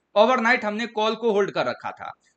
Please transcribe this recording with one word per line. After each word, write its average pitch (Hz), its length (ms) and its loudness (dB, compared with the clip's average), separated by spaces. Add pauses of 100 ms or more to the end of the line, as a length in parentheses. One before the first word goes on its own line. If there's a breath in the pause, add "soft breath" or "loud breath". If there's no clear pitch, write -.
(160)
ओवरनाइट 233 500 4
हमने 214 220 -4
कॉल 220 280 -2
को 226 160 -2
होल्ड 196 200 0
कर 156 140 -2
रखा 110 260 -6
था। 87 200 -14 (260)